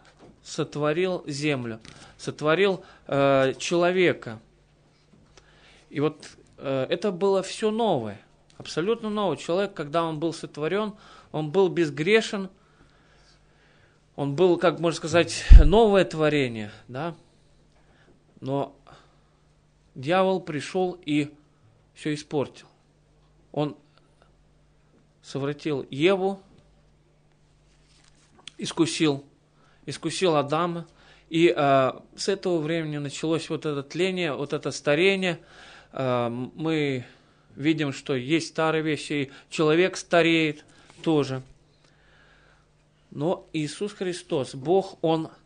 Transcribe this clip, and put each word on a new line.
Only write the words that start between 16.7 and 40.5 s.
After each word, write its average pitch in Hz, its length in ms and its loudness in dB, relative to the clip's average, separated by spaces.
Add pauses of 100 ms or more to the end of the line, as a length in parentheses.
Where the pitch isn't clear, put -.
да? 147 260 -8 (1300)
Но 135 360 -6 (1160)
дьявол 185 460 0
пришел 175 640 -4
и 147 300 -2 (600)
все 151 200 -6
испортил. 143 520 -6 (840)
Он 147 260 -4 (1500)
совратил 143 680 -6
Еву, 190 500 0 (2250)
искусил, 156 680 -2 (600)
искусил 160 520 -2
Адама. 160 500 -2 (420)
И, 165 260 4
э, 139 380 4 (240)
с - 120 -6
этого 190 300 -2
времени 156 400 -4
началось 151 520 -4
вот 160 160 -6
это 143 160 -4
тление, 175 500 -4
вот 135 200 -6
это 147 180 -4
старение. 175 720 0 (520)
Э, 123 360 -2
мы 135 760 -4 (520)
видим, 147 360 0
что 139 220 -6
есть 135 340 -2
старые 160 340 -2
вещи, 151 300 -4
и 143 200 -4 (160)
человек 170 480 2
стареет 165 680 0 (380)